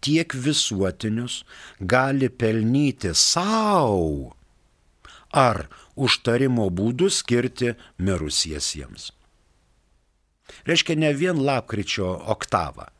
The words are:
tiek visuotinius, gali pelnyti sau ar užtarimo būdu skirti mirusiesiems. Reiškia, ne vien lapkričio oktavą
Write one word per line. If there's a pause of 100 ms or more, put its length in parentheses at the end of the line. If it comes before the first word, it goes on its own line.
tiek
visuotinius, (380)
gali
pelnyti
sau (960)
ar (280)
užtarimo
būdu
skirti (220)
mirusiesiems. (1500)
Reiškia,
ne
vien
lapkričio (160)
oktavą (120)